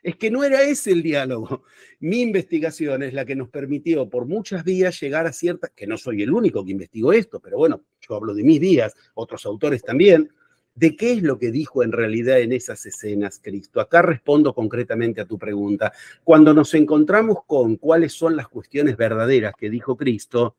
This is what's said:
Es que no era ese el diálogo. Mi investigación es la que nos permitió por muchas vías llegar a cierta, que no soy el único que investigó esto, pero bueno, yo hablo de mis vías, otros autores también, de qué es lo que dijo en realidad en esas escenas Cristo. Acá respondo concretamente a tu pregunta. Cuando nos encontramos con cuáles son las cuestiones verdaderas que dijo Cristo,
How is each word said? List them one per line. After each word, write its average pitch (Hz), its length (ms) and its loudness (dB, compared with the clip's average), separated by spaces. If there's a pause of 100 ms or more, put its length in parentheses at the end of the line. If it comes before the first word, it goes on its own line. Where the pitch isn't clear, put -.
Es 170 140 -8
que 220 120 -2
no 254 140 -2
era 277 180 4
ese 277 300 0
el 170 100 2
diálogo. 131 640 -4 (380)
Mi 180 180 -2
investigación 160 840 -2
es 131 100 -8
la 135 100 -6
que 135 140 -6
nos 127 100 -8
permitió 143 600 -4
por 123 160 -6
muchas 180 400 -8
vías 185 340 0
llegar 151 280 -4
a 156 40 -8
cierta, 170 420 -6
que 101 140 -16
no 110 100 -6
soy 110 260 -6
el 123 100 0
único 190 320 0
que 92 80 -8
investigó 110 400 -2
esto, 220 260 0
pero 95 180 -10
bueno, 143 260 0 (180)
yo - 140 -12
hablo 104 180 -6
de 104 100 -4
mis 147 160 6
vías, 143 340 2 (200)
otros - 320 -12
autores 117 360 -4
también, 156 480 4 (460)
de 156 220 2
qué 233 160 0
es 214 100 -2
lo 135 160 0
que 120 120 -4
dijo 120 320 -2
en 113 100 -4
realidad 117 480 2
en 117 100 0
esas 120 340 -6
escenas 101 560 -8
Cristo. 98 380 -10
Acá - 220 2
respondo 147 520 2
concretamente 113 680 -4
a 101 40 -8
tu 104 120 -12
pregunta. 101 560 -4 (320)
Cuando 156 280 10
nos 147 200 4
encontramos 160 720 2
con 120 300 0
cuáles 160 340 2
son 165 240 -2
las 139 140 -8
cuestiones 135 480 -4
verdaderas 113 600 0
que 107 120 -8
dijo 120 260 -6
Cristo, 120 640 -2